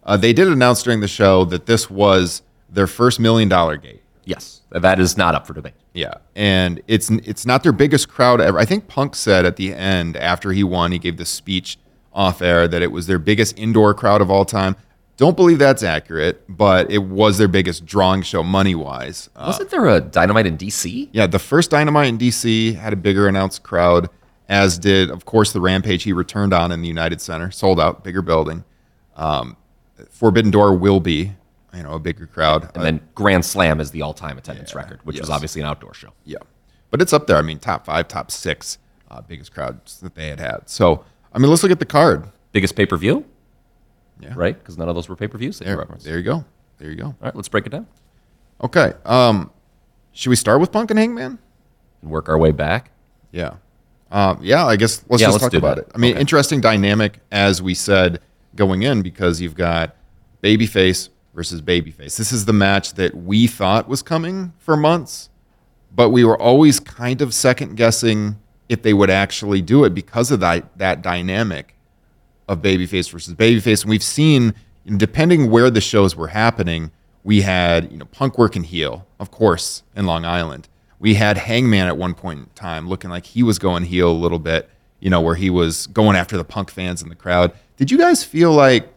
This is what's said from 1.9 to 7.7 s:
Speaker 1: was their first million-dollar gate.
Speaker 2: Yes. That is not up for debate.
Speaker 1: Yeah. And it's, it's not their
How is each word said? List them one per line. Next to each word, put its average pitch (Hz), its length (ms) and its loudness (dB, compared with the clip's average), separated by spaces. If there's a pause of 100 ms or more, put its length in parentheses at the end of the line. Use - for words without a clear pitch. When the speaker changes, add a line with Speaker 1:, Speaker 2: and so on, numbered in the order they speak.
Speaker 1:
was 95 540 2 (260)
their 95 180 0
first 120 320 0
million-dollar 95 580 2
gate. 60 260 -20 (200)
Speaker 2:
Yes. - 460 -14
That 92 300 2
is 90 180 2
not 85 180 2
up 71 100 -6
for - 80 -16
debate. - 200 -16 (200)
Speaker 1:
Yeah. 82 200 -8 (220)
And 92 520 0
it's, 110 220 0
it's 107 360 -4
not 127 180 0
their 165 100 4